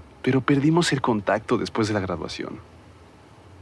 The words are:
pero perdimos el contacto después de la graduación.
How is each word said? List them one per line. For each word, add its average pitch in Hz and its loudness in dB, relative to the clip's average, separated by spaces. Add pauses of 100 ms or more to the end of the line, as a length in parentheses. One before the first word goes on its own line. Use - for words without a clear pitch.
(240)
pero 127 2
perdimos 151 4
el 131 -2
contacto 107 0
después - -2
de 107 -2
la 107 0
graduación. - -6 (1040)